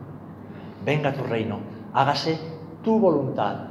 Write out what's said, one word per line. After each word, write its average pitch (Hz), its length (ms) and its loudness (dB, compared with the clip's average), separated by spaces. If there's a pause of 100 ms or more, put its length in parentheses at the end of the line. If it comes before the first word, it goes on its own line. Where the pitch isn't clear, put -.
(880)
venga 147 260 2
tu 127 100 -4
reino, 107 380 0 (320)
hágase 143 460 2 (440)
tu 226 160 4
voluntad". 131 580 4 (140)